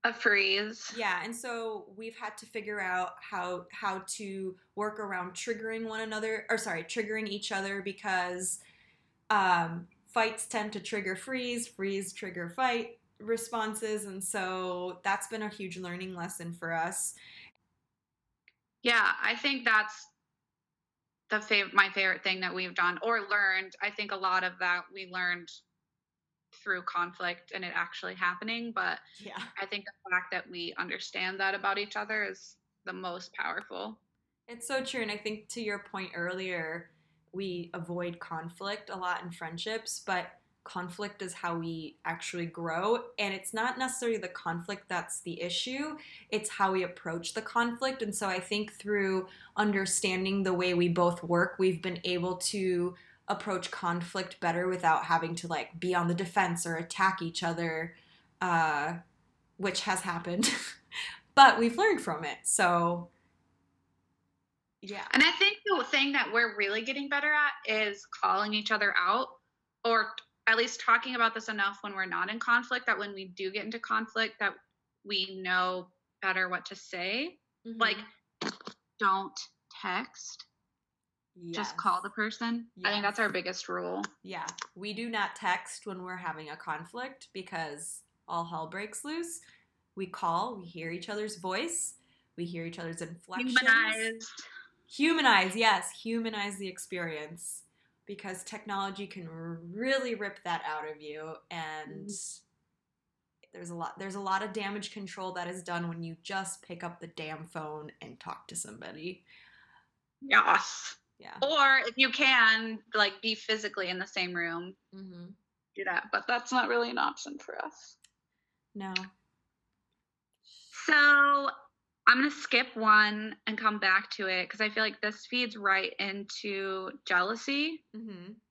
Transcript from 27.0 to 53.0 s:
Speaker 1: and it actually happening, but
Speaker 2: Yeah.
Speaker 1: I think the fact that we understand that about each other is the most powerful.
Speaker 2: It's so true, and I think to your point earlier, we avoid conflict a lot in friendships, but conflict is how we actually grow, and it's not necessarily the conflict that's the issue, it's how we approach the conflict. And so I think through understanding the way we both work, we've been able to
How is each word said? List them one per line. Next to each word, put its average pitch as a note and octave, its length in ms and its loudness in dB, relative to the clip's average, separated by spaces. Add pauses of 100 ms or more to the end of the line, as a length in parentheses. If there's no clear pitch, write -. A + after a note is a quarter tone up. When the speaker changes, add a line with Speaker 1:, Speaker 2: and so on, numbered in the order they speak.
Speaker 1:
and F#3 100 -6
it F3 100 -8
actually F3+ 400 -6
happening, A3 600 -4
but F3+ 240 0 (200)
Speaker 2:
Yeah. G3+ 200 -12 (220)
Speaker 1:
I G3 60 -4
think G3 180 -8
the - 260 -12
fact F#3 220 0
that F#3 180 -4
we E3+ 280 -8
understand F#3 640 -4
that G3 140 2
about G3 240 0
each G#3 180 -4
other G#3+ 280 -2
is - 320 -10 (280)
the F#3 80 -10
most F#3 420 -8
powerful. - 640 -4 (500)
Speaker 2:
It's A#3 200 -10
so C4 160 0
true, C4 180 -2
and G#3+ 80 -2
I G#3 60 -2
think G#3+ 320 -6
to A#3+ 120 -6
your G#3 200 -2
point F#3+ 340 -8
earlier, F3 760 -4 (420)
we F3+ 420 -6
avoid F3 460 -6
conflict F3 720 -8
a G3 60 -8
lot F3+ 260 -2
in F3 100 -8
friendships, G3+ 720 -6
but F3+ 240 -2 (360)
conflict F#3+ 560 -6
is F3+ 100 -6
how E3+ 240 -2
we E3 480 -6
actually E3+ 420 -4
grow, E3+ 520 0 (220)
and G3 120 0
it's F#3+ 220 -6
not B3 240 0
necessarily B3 400 0
the - 80 -4
conflict F3 600 -6
that's E3+ 320 -4
the E3+ 200 -8
issue, C4 560 -4 (320)
it's G#3+ 220 -2
how F#3+ 220 2
we F#3 100 2
approach E3+ 520 -6
the A3+ 60 -2
conflict. A#3+ 600 0
And G#3 100 -4
so G3 160 -2
I F#3 120 0
think G#3 320 -4
through F#3+ 560 0 (280)
understanding G3 840 2
the F#3+ 100 4
way F3+ 220 4
we F3 140 6
both F3 340 4
work, F3 360 4
we've F#3 220 4
been F3 220 -4
able F3+ 340 0
to F3+ 600 0 (320)